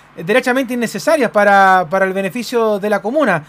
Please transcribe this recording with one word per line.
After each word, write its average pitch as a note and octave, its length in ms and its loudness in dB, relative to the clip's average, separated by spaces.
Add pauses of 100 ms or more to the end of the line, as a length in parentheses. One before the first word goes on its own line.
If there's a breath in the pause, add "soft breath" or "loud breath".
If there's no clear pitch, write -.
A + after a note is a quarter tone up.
(160 loud breath)
eh, F3 80 -14
derechamente B3 520 -2
innecesarias A#3+ 560 -2
para, G3 580 4
para F#3+ 160 0
el F#3+ 80 -2
beneficio G#3+ 640 -2
de G3+ 140 -4
la G3+ 100 -2
comuna. G#3+ 480 0